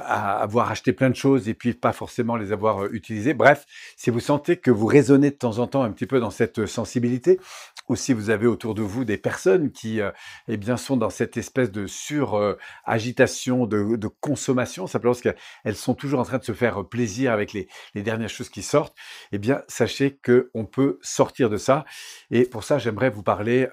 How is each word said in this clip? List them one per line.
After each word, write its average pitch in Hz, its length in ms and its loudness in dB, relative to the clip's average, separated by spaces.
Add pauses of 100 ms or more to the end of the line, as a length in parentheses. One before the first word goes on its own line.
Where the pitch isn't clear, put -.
à 107 340 -2
avoir 110 320 0
acheté 110 240 -2
plein 131 160 4
de 117 60 2
choses 131 340 2
et 113 60 -2
puis 120 180 -2
pas 117 200 0
forcément 117 420 -4
les 104 160 -4
avoir, 101 320 0
euh, 101 80 -4
utilisées. 110 420 -4
Bref, 127 320 4 (320)
si - 140 -2
vous 117 80 0
sentez 190 380 0
que - 120 0
vous 113 160 6
résonnez 139 460 6
de 143 40 -12
temps 110 220 -4
en 120 80 0
temps 139 160 0
un 113 100 0
petit 110 140 -6
peu 131 140 2
dans 110 100 0
cette 110 380 -2
sensibilité, 123 720 0 (500)
ou 120 60 2
si - 180 -2
vous 107 160 -2
avez 110 160 2
autour 110 300 0
de 107 80 -2
vous 107 200 -4
des 107 120 0
personnes 180 560 0
qui, 110 300 -6
euh, 98 100 -2 (360)
eh 113 100 -4
bien, 107 180 -2
sont 131 220 -2
dans 110 120 0
cette - 280 -4
espèce 117 340 -2
de 101 160 -6
sur, 131 460 -4
euh, 104 240 0 (260)
agitation, 123 840 0
de, 104 300 0
de 107 120 -6
consommation, 135 800 -4
simplement 123 260 0
parce 123 80 -4
qu'elles - 540 -4
sont - 180 -4
toujours 135 260 -2
en 120 40 0
train 123 160 -4
de - 40 -10
se - 80 -6
faire, 101 300 -2
euh, - 20 -6
plaisir 117 480 -2
avec 104 220 -2
les, 98 160 -6 (240)
les 104 80 -6
dernières 110 260 -4
choses - 220 -12
qui 98 140 -12
sortent, 147 320 0 (360)
eh 104 60 -4
bien, 110 300 0
sachez 135 500 -2
que 123 360 4
on 110 120 -4
peut - 360 0
sortir - 480 0
de 104 80 -2
ça. 139 280 2 (460)
Et 120 120 4
pour 113 220 -4
ça, 147 120 2
j'aimerais 117 320 0
vous 104 140 -8
parler, 117 500 2